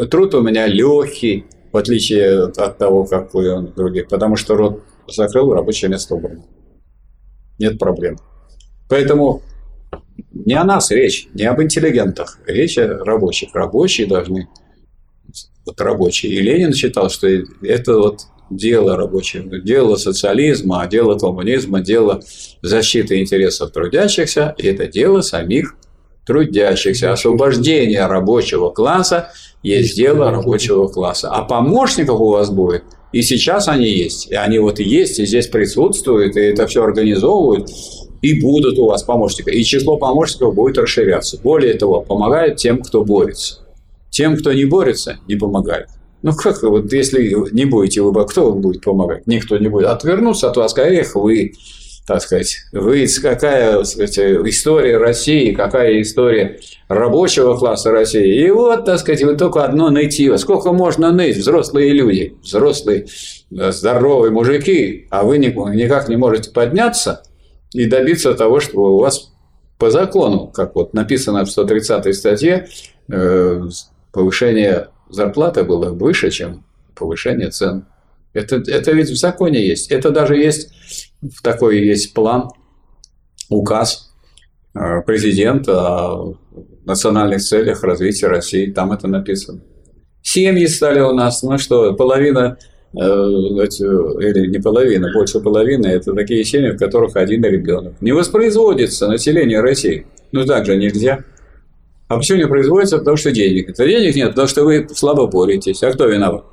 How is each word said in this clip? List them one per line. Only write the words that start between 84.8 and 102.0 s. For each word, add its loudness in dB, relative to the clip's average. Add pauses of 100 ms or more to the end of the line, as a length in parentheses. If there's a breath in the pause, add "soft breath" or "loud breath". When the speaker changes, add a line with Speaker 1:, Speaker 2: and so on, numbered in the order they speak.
Speaker 1:
президента 0
о -2 (500)
национальных 0
целях 0
развития -2
России. -2
Там -4
это -6
написано. -6 (640)
Семьи 2
стали 2
у 4
нас, 0
ну -2
что, 2
половина, 2 (400 soft breath)
э, -12
эти, 0
или 0
не -2
половина, 2
больше 0
половины, 0
это -2
такие -2
семьи, 0
в -6
которых 0
один 0
ребёнок. -2
Не 0
воспроизводится 2
население 2
России. 0 (260)
Ну -2
так 0
же 2
нельзя. 0 (800 soft breath)